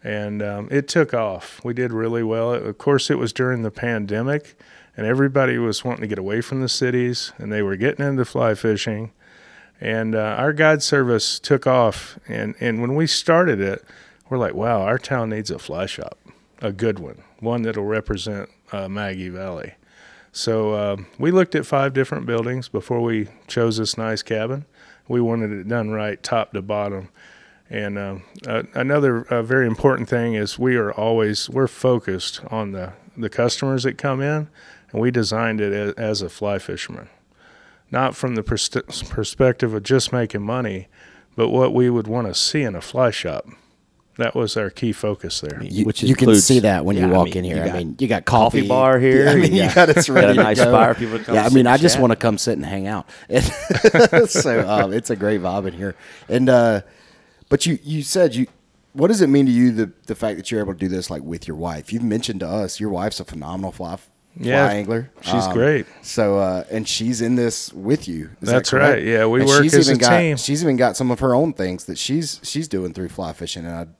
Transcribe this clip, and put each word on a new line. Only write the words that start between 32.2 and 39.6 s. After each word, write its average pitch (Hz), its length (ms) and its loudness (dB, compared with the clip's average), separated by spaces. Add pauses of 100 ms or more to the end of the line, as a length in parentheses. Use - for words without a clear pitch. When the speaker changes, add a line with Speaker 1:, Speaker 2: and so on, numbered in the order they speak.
Speaker 1:
on 107 220 -6
the, 92 220 -10 (240)
the 110 120 -6
customers 127 540 -2
that 131 140 -2
come 135 240 -4
in, 151 260 -4 (440)
and 110 100 -4
we 123 100 2
designed 110 500 -2
it 101 120 -2
as, 101 200 -4
as 107 280 -4
a 87 80 -8
fly 101 280 -4
fisherman. - 520 -12 (840)
Not 131 240 0
from 127 200 -4
the 110 80 -2
pers-, - 260 -4
perspective - 1080 -2